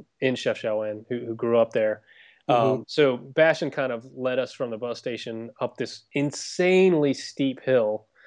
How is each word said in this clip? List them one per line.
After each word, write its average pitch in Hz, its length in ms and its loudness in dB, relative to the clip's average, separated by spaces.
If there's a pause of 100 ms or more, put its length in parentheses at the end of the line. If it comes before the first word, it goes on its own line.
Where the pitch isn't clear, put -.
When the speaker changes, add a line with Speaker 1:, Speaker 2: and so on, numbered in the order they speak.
(220)
Speaker 1:
in 131 140 0
Chef - 260 -4
Shaolin 107 480 -4
who, 120 160 -4
who 113 100 -8
grew 117 240 2
up 113 140 2
there. 107 300 0 (460)
Um, 120 340 2
Speaker 2:
Mm-hmm. - 40 -20
Speaker 1:
so 135 300 2
Bastian 151 540 2
kind 135 220 -2
of 117 120 -8 (100)
led 127 240 -2
us 123 140 -2
from 123 180 -6
the 110 60 -6
bus 120 220 -6
station 113 520 -8 (100)
up 123 160 -6
this - 360 -8
insanely 165 1000 2
steep - 480 -4
hill. 110 460 0 (200)